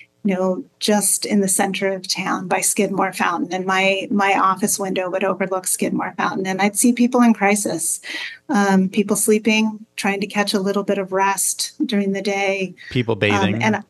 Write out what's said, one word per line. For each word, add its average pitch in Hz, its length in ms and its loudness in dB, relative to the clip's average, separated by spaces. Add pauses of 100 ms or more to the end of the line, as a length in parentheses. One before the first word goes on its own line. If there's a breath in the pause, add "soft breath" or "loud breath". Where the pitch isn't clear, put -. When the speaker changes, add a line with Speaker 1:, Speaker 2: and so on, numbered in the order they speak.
(240 loud breath)
Speaker 1:
you 190 120 2
know, 185 300 0 (140)
just - 460 0
in 202 160 2
the 190 60 2
center 196 460 0
of 185 140 -10
town 185 400 -4
by 185 140 -2
Skidmore 190 520 0
Fountain. 175 400 -2
And 185 120 -4
my, 190 460 0
my 196 260 2
office 190 400 2
window 190 320 -2
would 190 140 -2
overlook 190 440 -2
Skidmore 185 500 -2
Fountain. 190 280 -2
And 190 160 -2
I'd 208 160 0
see 240 160 4
people 247 280 2
in 233 120 6
crisis, 208 680 -2 (480 loud breath)
um, 196 400 4
people 202 260 0
sleeping, 220 680 2 (100)
trying 202 260 -2
to 214 60 -4
catch 202 260 -2
a 214 60 2
little 196 240 0
bit 196 140 0
of 185 140 -4
rest 196 600 0 (120)
during 202 260 0
the 196 100 -2
day. 196 540 -2 (140)
Speaker 2:
People 113 240 0
Speaker 1:
Um, 101 60 -4
Speaker 2:
bathing. 104 440 2
Speaker 1:
and 214 260 0